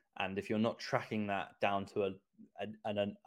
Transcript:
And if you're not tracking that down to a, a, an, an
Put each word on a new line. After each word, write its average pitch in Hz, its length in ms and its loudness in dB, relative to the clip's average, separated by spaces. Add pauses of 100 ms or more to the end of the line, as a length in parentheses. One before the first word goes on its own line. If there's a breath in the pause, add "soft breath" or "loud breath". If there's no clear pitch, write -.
(200 soft breath)
And 95 180 -2
if 95 120 -4
you're 107 100 4
not 113 180 4
tracking 110 500 -2
that 98 340 -4
down 101 260 2
to 104 160 0
a, 98 60 2 (500)
a, 104 80 -4 (160)
an, 104 140 -2
an 101 180 0 (120)